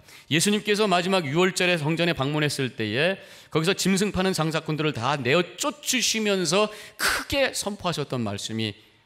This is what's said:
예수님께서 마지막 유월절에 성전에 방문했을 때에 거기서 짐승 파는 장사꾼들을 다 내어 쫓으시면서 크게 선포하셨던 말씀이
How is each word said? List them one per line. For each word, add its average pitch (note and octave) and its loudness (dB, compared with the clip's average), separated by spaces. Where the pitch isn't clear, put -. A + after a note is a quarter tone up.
예수님께서 G#3 2
마지막 F3+ 2
유월절에 F3+ 2
성전에 E3 0
방문했을 C#3 -2
때에 C3 0
거기서 D#3+ 2
짐승 F#3+ 2
파는 F#3 0
장사꾼들을 D#3 -2
다 A#2+ -2
내어 D3 0
쫓으시면서 G#3+ 0
크게 - 0
선포하셨던 D#3 -4
말씀이 G#2+ -4